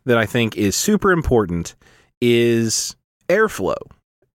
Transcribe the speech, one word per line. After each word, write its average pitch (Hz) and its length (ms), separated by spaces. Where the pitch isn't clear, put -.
that 120 120
I 110 80
think 117 320
is 101 180
super 208 360
important 104 640
is 117 760
airflow. 180 480